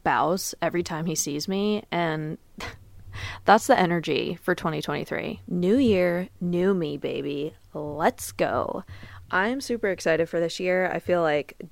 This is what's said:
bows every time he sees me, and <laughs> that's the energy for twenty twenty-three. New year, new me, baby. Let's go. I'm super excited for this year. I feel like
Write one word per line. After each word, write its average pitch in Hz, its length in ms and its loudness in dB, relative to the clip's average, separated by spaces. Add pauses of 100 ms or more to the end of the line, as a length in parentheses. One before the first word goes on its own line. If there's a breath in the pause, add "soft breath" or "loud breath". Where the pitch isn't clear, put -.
bows 151 580 2
every 175 200 0
time 165 240 -4
he 165 80 -2
sees 151 340 -4
me, 208 420 0
and 160 480 -2 (200)
<laughs> - 880 -14
that's 208 200 6
the 262 120 6
energy 170 640 0
for 180 120 2
twenty 151 280 -2
twenty-three. - 640 -4
New 180 300 2
year, 185 500 4 (140)
new 180 320 2
me, 151 240 -2
baby. 143 560 -6 (200)
Let's 151 580 -2
go. - 520 -2 (460 loud breath)
I'm 226 300 2
super 226 280 -2
excited 165 400 2
for 170 120 -2
this 165 180 -2
year. 185 320 2
I 170 100 -2
feel 175 200 2
like 151 340 0 (180)